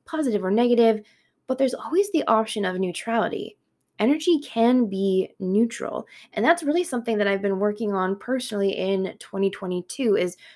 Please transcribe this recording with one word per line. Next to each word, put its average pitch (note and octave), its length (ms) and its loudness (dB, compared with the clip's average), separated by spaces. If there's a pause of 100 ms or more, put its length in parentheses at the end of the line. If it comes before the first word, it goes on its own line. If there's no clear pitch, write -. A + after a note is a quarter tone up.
positive A#3+ 400 -2
or F#3 60 0
negative, A3+ 500 4 (460)
but C4 100 -4
there's C4+ 160 0
always F#4+ 380 0
the E4+ 160 0
option A3 380 0
of F#3 140 -2
neutrality. F#3+ 800 -2 (420)
Energy D4+ 400 2
can A#3+ 480 2
be F#3+ 420 0 (100)
neutral, G#3 680 -2 (260)
and G3+ 100 -2
that's E4+ 200 2
really D#4 200 0
something A#3 360 -4
that G3+ 80 2
I've G3 160 0
been G3 160 0
working G#3 340 -2
on F#3+ 240 0
personally G#3+ 540 -2
in F#3+ 480 -2
twenty G3 320 -2
twenty-two, F#3+ 640 -2
is F3+ 180 -2 (200)